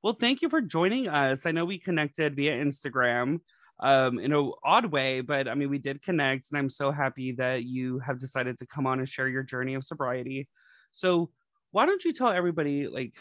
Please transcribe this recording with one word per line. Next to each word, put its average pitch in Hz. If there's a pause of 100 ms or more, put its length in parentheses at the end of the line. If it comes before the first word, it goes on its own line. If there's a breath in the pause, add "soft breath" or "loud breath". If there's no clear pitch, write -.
Well, 208
thank 247
you 339
for 311
joining 196
us. 139
I 170
know 165
we 185
connected 151
via 143
Instagram, 131 (400 soft breath)
um, 131
in 123
an 143 (140)
odd 214
way, 131
but, 135
I 117
mean, 143
we 139
did 139
connect, 139
and 147
I'm 135
so 139
happy 135
that 127
you 127
have 127
decided 127
to 123
come 135
on 131
and 131
share 131
your 131
journey 131
of 135
sobriety. 135 (440 soft breath)
So 175 (440)
why 214
don't 370
you 320
tell 247
everybody, 156
like, 127